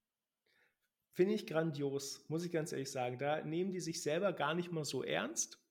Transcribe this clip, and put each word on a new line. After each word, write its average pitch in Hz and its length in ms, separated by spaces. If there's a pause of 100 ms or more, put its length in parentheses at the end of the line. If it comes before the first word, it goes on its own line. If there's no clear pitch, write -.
(1120)
Finde 196 220
ich 214 120
grandios, 143 840
muss 165 160
ich 175 80
ganz 160 200
ehrlich 135 180
sagen. 127 280
Da 143 240
nehmen 175 300
die 180 80
sich 165 220
selber 175 300
gar 151 220
nicht 175 160
mal 160 140
so 131 180
ernst. 202 680